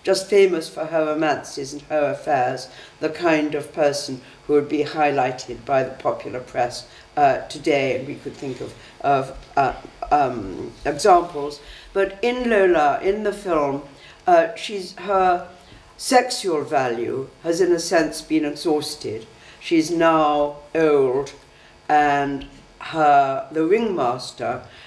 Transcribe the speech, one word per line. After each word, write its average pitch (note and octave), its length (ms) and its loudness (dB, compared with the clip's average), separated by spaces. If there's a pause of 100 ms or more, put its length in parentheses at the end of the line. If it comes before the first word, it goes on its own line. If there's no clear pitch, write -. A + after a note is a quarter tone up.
just F#3 260 0
famous F#3 380 4
for D#3 180 -8
her D#3 200 0
romances D3 680 -2
and C#3+ 100 -12
her D3 280 0
affairs, C3 560 -2 (320)
the D#3 100 -2
kind D#3 460 0
of C#3+ 180 -8
person C#3 480 -2 (260)
who D3 60 0
would D3 160 2
be D3+ 140 0
highlighted C3+ 840 -2
by C3+ 180 2
the B2+ 80 -8
popular A#2 480 -6
press, B2 480 -6 (280)
uh, C#3 320 4
today, C3+ 500 0
and C3+ 100 -10
we C#3+ 80 -10
could B2+ 180 -12
think C3 260 -10
of, A#2+ 140 -12 (280)
of, C3+ 360 0 (180)
uh, C3 180 2 (380)
um, B2 600 -2 (140)
examples. D3 760 2 (340)
But G3 280 -2
in B3 280 -2
Lola, F3 520 4
in G#3 220 0
the G3+ 100 -2
film, D3 500 -2 (420)
Uh, F3+ 300 4
she's, F#3+ 380 -10
her F#3 560 0 (480)
sexual G3 640 0
value B2+ 680 -4 (140)
has E3 180 0
in F3 100 4
a E3+ 80 2
sense D#3+ 420 0
been D3+ 240 0
exhausted. C#3+ 800 -4 (340)
She's D#3+ 320 0
now D#3 680 2 (160)
old C#3+ 600 2 (560)
and C#3+ 580 2 (320)
her, C#3 720 4
the D#3+ 140 0
ringmaster C3 960 -2 (240)